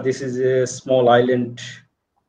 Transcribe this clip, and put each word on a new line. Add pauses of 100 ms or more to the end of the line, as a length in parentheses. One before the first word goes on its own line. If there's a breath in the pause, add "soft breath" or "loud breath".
This
is (200)
a (120)
small (160)
island (720)